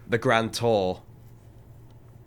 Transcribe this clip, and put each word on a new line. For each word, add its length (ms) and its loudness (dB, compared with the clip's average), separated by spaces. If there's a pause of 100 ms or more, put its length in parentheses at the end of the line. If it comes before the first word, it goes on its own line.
the 100 -2
Grand 360 0
Tour. 480 0 (1300)